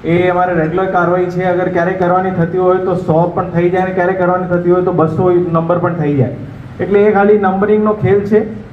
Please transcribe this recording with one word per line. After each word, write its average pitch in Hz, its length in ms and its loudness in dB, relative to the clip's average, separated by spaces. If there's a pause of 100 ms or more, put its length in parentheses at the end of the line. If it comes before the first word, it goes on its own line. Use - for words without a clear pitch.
એ 180 240 2
અમારે 180 240 0
રેગ્યુલર 175 380 -2
કાર્યવાહી 180 340 0
છે. 175 180 -4
અગર 180 260 0
ક્યારેક 180 300 -2
કરવાની 185 320 0
થતી 170 260 -2
હોય 180 200 2
તો 185 180 -2
સો 170 400 0
પણ 175 140 -2
થઈ 175 200 0
જાય 185 160 0
ને 185 60 -4
ક્યારેક 185 260 0
કરવાની 180 300 0
થતી 175 240 0
હોય 180 100 4
તો 185 100 0
બસો 175 400 2
નંબર 165 460 0
પણ 175 160 -2
થઈ 147 220 -2
જાય. 123 200 0 (440)
એટલે 190 200 0
એ 208 140 4
ખાલી 208 240 4
નંબરિંગનો 208 560 0
ખેલ 202 260 2
છે 214 420 -2 (100)